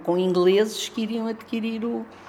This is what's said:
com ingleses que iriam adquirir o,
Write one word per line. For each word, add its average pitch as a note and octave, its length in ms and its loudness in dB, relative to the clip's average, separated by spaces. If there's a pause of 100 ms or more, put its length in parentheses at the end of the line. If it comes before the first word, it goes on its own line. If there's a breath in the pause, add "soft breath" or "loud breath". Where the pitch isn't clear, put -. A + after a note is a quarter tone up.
com F3 120 0
ingleses F#3 720 4
que - 140 -6
iriam A3 240 -4
adquirir A3+ 580 -4
o, A#3 220 -4 (220 loud breath)